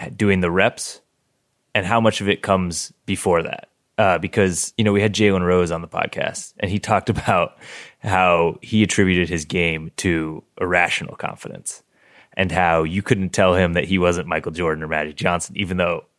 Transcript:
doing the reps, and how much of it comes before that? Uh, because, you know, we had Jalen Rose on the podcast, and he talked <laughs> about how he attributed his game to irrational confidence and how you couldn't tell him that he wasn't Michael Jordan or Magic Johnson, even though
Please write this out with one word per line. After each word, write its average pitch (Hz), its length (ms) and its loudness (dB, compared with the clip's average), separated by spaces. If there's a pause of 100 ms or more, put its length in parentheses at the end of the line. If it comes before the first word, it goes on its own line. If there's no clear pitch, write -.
(160)
doing 98 260 2
the 87 100 2
reps, 95 500 0 (720)
and 95 140 0
how 117 120 2
much 110 220 2
of 101 80 0
it 95 140 0
comes 90 500 -2 (140)
before 90 340 0
that? - 280 -8 (280)
Uh, 95 220 4
because, 92 580 0
you 113 60 2
know, 104 100 2
we 101 80 4
had 104 120 2
Jalen 98 300 2
Rose 90 280 2
on 82 100 -6
the 85 60 -12
podcast, - 720 -6
and 98 100 -2
he 101 80 -2
talked 98 320 0
<laughs> 107 80 0
about 92 400 0 (460)
how 87 580 2
he 110 220 2
attributed 92 440 2
his 80 180 -4
game 80 520 -4
to 80 460 -2 (180)
irrational 87 540 -2
confidence - 640 -12 (560)
and 92 140 0
how 82 320 2
you 85 180 -4
couldn't 95 300 -2
tell 92 240 4
him 87 180 2
that 85 120 0
he 95 120 0
wasn't 87 300 2
Michael 82 240 -4
Jordan 80 320 -2
or 78 40 -10
Magic 76 280 -4
Johnson, 90 420 -4
even 95 200 -4
though 87 280 -2 (140)